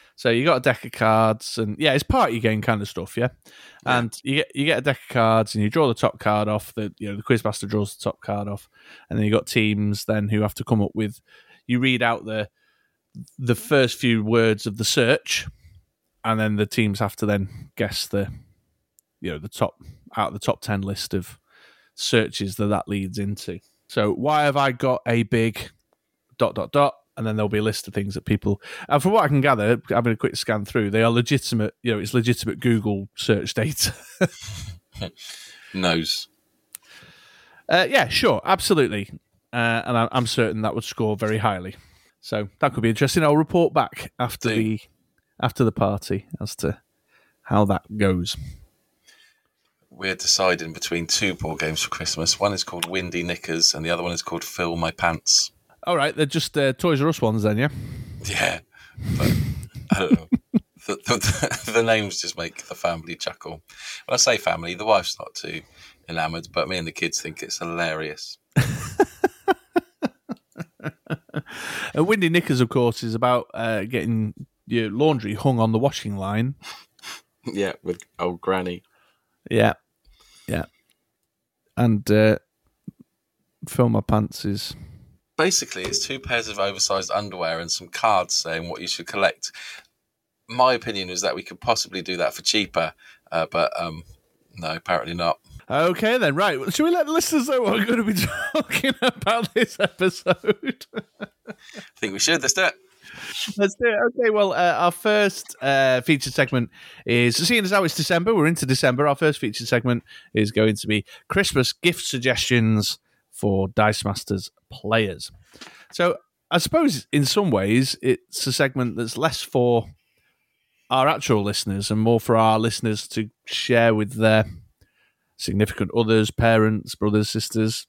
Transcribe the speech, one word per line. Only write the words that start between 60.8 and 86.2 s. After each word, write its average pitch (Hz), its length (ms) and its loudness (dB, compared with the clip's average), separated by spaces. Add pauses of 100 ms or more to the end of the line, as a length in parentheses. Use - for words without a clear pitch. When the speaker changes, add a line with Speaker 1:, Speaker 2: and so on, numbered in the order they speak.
Speaker 2:
The, 98 100 -4
the, 104 760 -2
the 113 100 4
names 110 380 0
just 90 160 -8
make 82 300 -10
the - 80 -12
family 82 400 -6
chuckle. - 480 -10 (440)
When - 80 -2
I - 20 2
say 120 200 4
family, 85 380 -4
the 95 100 -10
wife's 104 340 2
not - 160 -16
too 80 280 -10 (460)
enamoured, 82 440 -6
but 78 160 -2
me 92 100 -4
and 82 80 -6
the 82 60 -8
kids - 280 -4
think 82 220 -12
it's - 160 -8
hilarious. 82 800 -6 (200)
<laughs> - 0 - (3500)
Speaker 1:
Uh, 160 80 4
Windy 196 240 2
Knickers, 160 320 2
of 120 80 4
course, 120 340 0
is 113 120 -4
about, 123 400 2
uh, 113 300 -2
getting 110 500 -2 (320)
your 113 240 -2
laundry 143 440 0
hung 123 240 0
on 110 140 4
the 110 60 2
washing 110 380 -2
line. 107 380 -2 (920)
Speaker 2:
Yeah, 98 280 -4 (100)
with 87 200 -6 (160)
old 87 220 -4
Granny. 92 420 -2 (680)
Speaker 1:
Yeah. 110 240 4 (720)
Yeah. 80 200 -4 (1080)
And, 113 340 2
uh, 107 280 6 (1300)
Fill 123 200 4
My 110 120 4
Pants - 440 0
is 101 300 -4 (640)
Speaker 2:
Basically, 160 480 0
it's - 220 -4
two 135 140 -8